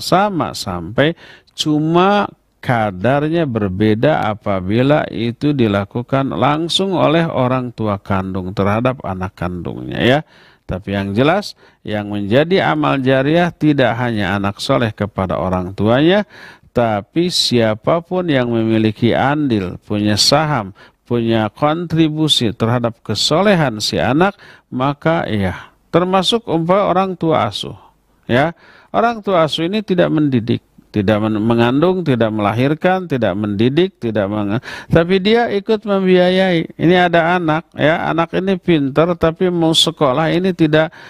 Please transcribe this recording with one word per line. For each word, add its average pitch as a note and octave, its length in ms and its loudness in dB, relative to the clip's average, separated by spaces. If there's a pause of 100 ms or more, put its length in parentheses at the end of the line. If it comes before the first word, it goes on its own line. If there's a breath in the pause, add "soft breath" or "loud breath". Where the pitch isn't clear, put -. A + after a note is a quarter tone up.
sama F3 480 0
sampai, G#2 640 -4 (400 loud breath)
cuma E3+ 720 0 (340)
kadarnya C3+ 880 0
berbeda G#2+ 800 0
apabila G#2+ 800 0
itu A#2 400 -4
dilakukan A#2+ 840 -2
langsung D#3+ 640 0
oleh D3+ 280 2
orang B2+ 480 -2
tua G#2 240 -2
kandung F#2+ 560 -4
terhadap A2 520 0
anak F#2+ 320 -8
kandungnya, C2 640 -6
ya. C3 180 4 (460 soft breath)
Tapi F#2 260 -8
yang G2 260 -2
jelas, E3+ 400 0 (280 soft breath)
yang G#2 280 -6
menjadi B2+ 600 0
amal C#3+ 280 0
jariah C#3 520 2
tidak C#3 440 2
hanya G#2+ 400 -2
anak G2 200 -4
soleh B2+ 320 0
kepada F#2+ 480 -4
orang F#2 400 -4
tuanya, D3+ 480 2 (480 loud breath)
tapi A#2+ 580 -2
siapapun D3+ 960 0
yang B2 240 0
memiliki A2 640 2
andil, A#2 680 -2
punya G#2 320 0
saham, C#3+ 580 0 (320 loud breath)
punya A2+ 400 0
kontribusi D#3 1040 0
terhadap A#2 480 -2
kesolehan D3+ 800 0
si - 160 -4
anak, C#3 400 2 (320 loud breath)
maka, C#3+ 560 -2
ya, G2 480 -4 (160)
termasuk F#3 600 0
umpama F3 400 2
orang F#3+ 240 0
tua D3+ 320 0
asuh, - 320 -10 (480)
ya. C#3+ 260 0 (380 soft breath)
Orang A3+ 320 0
tua F3 240 2
asuh D#3+ 240 -4
ini G#3+ 100 -4
tidak F3 320 0
mendidik, B2+ 480 0 (320)
tidak G#2+ 240 2
men-, G#2+ 240 -2
mengandung, B2+ 640 2
tidak A#2 240 2
melahirkan, C#3 800 0
tidak A2+ 280 0
mendidik, A#2 600 0
tidak G#2+ 320 -2
menge-, G2+ 360 -4 (280 loud breath)
tapi E3+ 240 4
dia A3 320 2
ikut G#3 320 -2
membiayai. F#3 960 2
Ini F3+ 320 4
ada E3+ 320 2
anak, D#3+ 320 -2
ya, D3 320 0
anak E3 320 -2
ini F#3 240 -2
pinter, D#3 560 0
tapi E3+ 320 0
mau E3 240 2
sekolah D#3 600 0
ini F3+ 240 0
tidak, D#3 360 2 (180 loud breath)